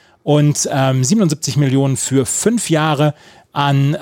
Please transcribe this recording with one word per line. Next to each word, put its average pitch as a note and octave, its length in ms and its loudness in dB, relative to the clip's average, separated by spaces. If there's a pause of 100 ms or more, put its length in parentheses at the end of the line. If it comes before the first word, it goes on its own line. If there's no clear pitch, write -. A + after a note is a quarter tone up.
(220)
und, D3 500 2
ähm, C3 320 0
siebenundsiebzig D3+ 540 0
Millionen C3+ 400 0
für C3 300 0
fünf - 420 -2
Jahre D3+ 460 0 (380)
an, C#3+ 480 0